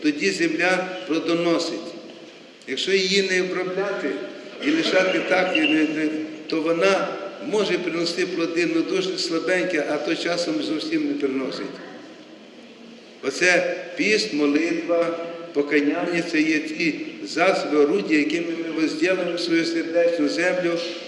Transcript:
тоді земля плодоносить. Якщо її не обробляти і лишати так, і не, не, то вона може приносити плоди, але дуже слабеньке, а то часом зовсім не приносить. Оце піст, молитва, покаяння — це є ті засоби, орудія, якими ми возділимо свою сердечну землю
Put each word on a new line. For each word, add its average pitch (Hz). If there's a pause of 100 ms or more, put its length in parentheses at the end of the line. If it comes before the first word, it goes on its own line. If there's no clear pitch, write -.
тоді 156
земля 170 (200)
плодоносить. 165 (880)
Якщо 131
її 190
не 185
обробляти 185 (560)
і 294
лишати - (100)
так, 185
і -
не, 156
не, 151 (380)
то 160
вона 170 (440)
може 196
приносити 170
плоди, 165
але 165
дуже 180
слабеньке, 165
а 147
то 165
часом 143 (100)
зовсім 156
не 139
приносить. 131 (1600)
Оце 170 (220)
піст, 202
молитва, 165 (340)
покаяння — 151
це -
є 156
ті 160 (300)
засоби, 151
орудія, 156
якими 160 (180)
ми 160
возділимо 170
свою 165
сердечну 165
землю 180 (360)